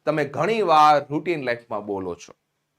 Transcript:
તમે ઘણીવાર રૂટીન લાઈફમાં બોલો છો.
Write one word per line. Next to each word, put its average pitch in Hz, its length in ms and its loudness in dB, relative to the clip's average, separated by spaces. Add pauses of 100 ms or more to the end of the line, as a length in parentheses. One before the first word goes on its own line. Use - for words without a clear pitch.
તમે 151 200 -2
ઘણીવાર 156 840 2
રૂટીન 151 340 -6
લાઈફમાં 117 420 -6
બોલો 95 300 -6
છો. - 180 -20 (460)